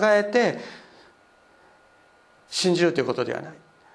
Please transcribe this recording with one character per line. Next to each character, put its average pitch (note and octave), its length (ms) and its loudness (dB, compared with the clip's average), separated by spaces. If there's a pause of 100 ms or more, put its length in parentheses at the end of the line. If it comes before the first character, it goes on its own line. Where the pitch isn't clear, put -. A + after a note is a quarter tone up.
え G#3 180 4
て G#3 360 0 (1900)
信 - 240 0
じ E3+ 100 2
る E3+ 80 4
と - 80 -2
い C3 40 2
う - 20 0
こ B2 80 -2
と B2+ 100 -2
で A#2 100 -4
は - 80 -6
な D3+ 80 -14
い。 - 40 -18 (420)